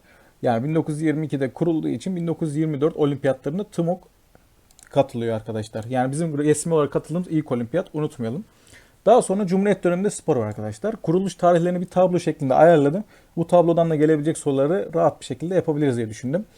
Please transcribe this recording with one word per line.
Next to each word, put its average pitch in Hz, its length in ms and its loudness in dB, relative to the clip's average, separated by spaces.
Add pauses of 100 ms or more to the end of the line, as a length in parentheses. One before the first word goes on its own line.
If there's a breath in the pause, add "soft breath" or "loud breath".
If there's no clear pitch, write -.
(420 soft breath)
Yani 120 220 0
bin 156 100 -2
dokuz 156 200 -2
yüz 151 80 -8
yirmi 156 240 -2
ikide 139 240 -4
kurulduğu 160 380 -2
için 143 280 -4
bin 170 100 -4
dokuz 160 220 -4
yüz 143 80 -6
yirmi 156 240 -2
dört 156 160 0
olimpiyatlarına 143 680 -2
tımok 175 440 -4 (840)
katılıyor 117 460 -2
arkadaşlar. 110 480 -8
Yani 127 280 -2
bizim 156 260 -4
resmi 151 360 0
olarak 147 180 0
katıldığımız 165 360 -4
ilk 151 240 -2
olimpiyat, 120 400 -2
unutmayalım. 151 520 -6 (640 soft breath)
Daha 233 160 8
sonra 196 240 -2
Cumhuriyet 190 380 0
döneminde 180 260 0
spor - 260 -2
var 113 100 0
arkadaşlar. 107 500 -6
Kuruluş 180 380 -2
tarihlerini 175 460 2
bir 180 60 -6
tablo 180 320 2
şeklinde 147 360 -2
ayarladım. 160 500 6 (320 soft breath)
Bu 165 100 -2
tablodan 170 440 4
da 156 60 0
gelebilecek 151 420 2
soruları 147 560 0
rahat 165 260 0
bir - 40 -18
şekilde 160 300 -6
yapabiliriz 147 420 0
diye 117 120 -4
düşündüm. 131 360 -6 (140)